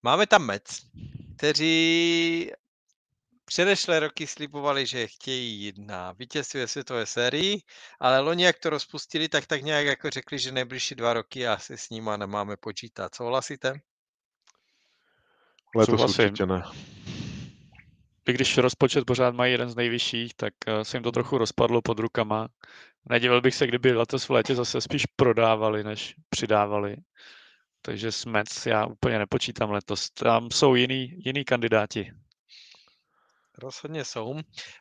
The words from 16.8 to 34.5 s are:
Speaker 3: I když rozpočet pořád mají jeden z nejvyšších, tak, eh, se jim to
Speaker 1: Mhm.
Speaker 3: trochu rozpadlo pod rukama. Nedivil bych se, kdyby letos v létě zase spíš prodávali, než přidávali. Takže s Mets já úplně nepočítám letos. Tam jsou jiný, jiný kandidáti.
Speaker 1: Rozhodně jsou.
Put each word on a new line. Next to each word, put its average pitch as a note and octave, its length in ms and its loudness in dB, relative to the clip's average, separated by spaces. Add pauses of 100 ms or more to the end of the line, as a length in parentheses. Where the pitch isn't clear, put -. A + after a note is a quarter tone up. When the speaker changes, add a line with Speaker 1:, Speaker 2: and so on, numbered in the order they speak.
Speaker 3:
I B2+ 60 2
když - 240 0
rozpočet B2+ 480 4
pořád B2 300 2
mají B2 160 2
jeden B2 180 0
z A#2 60 -12
nejvyšších, A#2+ 600 -2
tak, - 180 -4 (140)
eh, A2 180 -2
se - 120 -6
jim A#2+ 60 -6
to A2+ 40 0
Speaker 1:
Mhm. A#2 60 -2
Speaker 3:
trochu B2 240 0
rozpadlo A#2 440 2
pod A2 180 -2
rukama. A2 480 -2 (640)
Nedivil A#2+ 320 4
bych B2+ 140 4
se, C#3+ 120 2
kdyby B2 260 4
letos A#2 320 0
v - 60 -6
létě B2 240 4
zase A#2+ 260 -2
spíš - 220 -2 (120)
prodávali, A2 680 4
než G#2+ 320 -10 (140)
přidávali. G#2 640 0 (840)
Takže A2 300 -6
s - 140 -8
Mets A2 400 -4
já A2 200 2
úplně A#2 340 -2
nepočítám A2 520 -4
letos. G2+ 380 -4
Tam A#2 420 2
jsou C3+ 240 6
jiný, B2+ 380 0 (120)
jiný C3+ 200 -4
kandidáti. A2+ 680 0 (1500)
Speaker 1:
Rozhodně D3 480 -10
jsou. A#2+ 300 -8 (460)